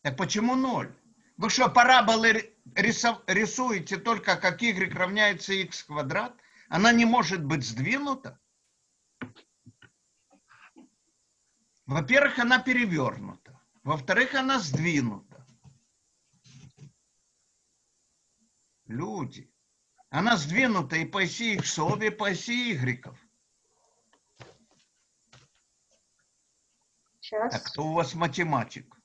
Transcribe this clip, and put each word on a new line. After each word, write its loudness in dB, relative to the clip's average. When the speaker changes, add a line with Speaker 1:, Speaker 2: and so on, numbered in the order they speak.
Speaker 1:
Так -4
почему 0
ноль? -2
Вы -2
что, 4
параболы 6
ри-, -2
рисов-, 0
рисуете -2
только 0
как -2
y 0
равняется -2
икс -6
квадрат? -4
Она 6
не 6
может 2
быть 0
сдвинута? -4
Во-первых, 2
она 4
перевернута. -2
Во-вторых, 0
она 0
сдвинута. -2
Люди, -8
она 0
сдвинута 0
и 0
по -4
оси -2
иксов, -2
и 0
по -4
оси -4
игреков. -6
Speaker 2:
Щас. -4
Speaker 1:
Так, -6
кто -8
у -4
вас -2
математик? -4